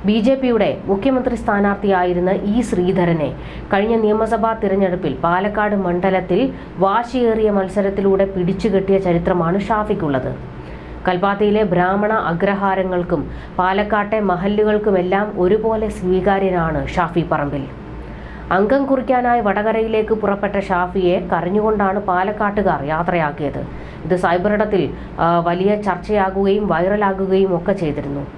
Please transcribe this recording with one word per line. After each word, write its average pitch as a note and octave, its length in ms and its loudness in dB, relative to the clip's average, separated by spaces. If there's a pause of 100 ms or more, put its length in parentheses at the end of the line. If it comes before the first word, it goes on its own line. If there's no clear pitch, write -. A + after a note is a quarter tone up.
ബി G#3+ 140 4
ജെ C4 160 4
പിയുടെ A#3 500 2
മുഖ്യമന്ത്രി A#3+ 500 0
സ്ഥാനാർത്ഥിയായിരുന്ന G3 960 0
ഇ G3+ 300 0
ശ്രീധരനെ F3 720 0 (380)
കഴിഞ്ഞ G#3+ 220 2
നിയമസഭാ A3 580 2
തിരഞ്ഞെടുപ്പിൽ F#3+ 600 0
പാലക്കാട് G3+ 640 0
മണ്ഡലത്തിൽ F#3 800 0 (240)
വാശിയേറിയ A3 720 2
മത്സരത്തിലൂടെ G3 760 2
പിടിച്ചുകെട്ടിയ F#3+ 720 0
ചരിത്രമാണ് F3+ 640 2
ഷാഫിക്കുള്ളത്. E3 760 -2 (720)
കൽപ്പാത്തിയിലെ G3+ 560 2
ബ്രാഹ്മണ F#3+ 500 2
അഗ്രഹാരങ്ങൾക്കും F#3 1160 0 (260)
പാലക്കാട്ടെ G#3 640 0
മഹല്ലുകൾക്കുമെല്ലാം G3+ 1160 0
ഒരുപോലെ G#3+ 520 0
സ്വീകാര്യനാണ് F3+ 1000 0
ഷാഫി E3+ 440 0
പറമ്പിൽ. C#3+ 340 -2 (840)
അംഗം G#3 340 2
കുറിക്കാനായി B3 560 0
വടകരയിലേക്ക് A3 720 0
പുറപ്പെട്ട G3+ 460 -2
ഷാഫിയെ F3+ 600 0
കരഞ്ഞുകൊണ്ടാണ് G3 800 0
പാലക്കാട്ടുകാർ G3 840 0
യാത്രയാക്കിയത്. D#3 840 -2 (400)
ഇത് E3+ 100 2
സൈബർ F#3 380 2
ഇടത്തിൽ, G#3 400 0 (260)
ആ, E3+ 200 4
വലിയ F#3 360 2
ചർച്ചയാകുകയും G3 920 0
വൈറലാകുകയും F#3+ 880 2
ഒക്കെ E3+ 180 -2
ചെയ്തിരുന്നു. C#3+ 540 -4 (100)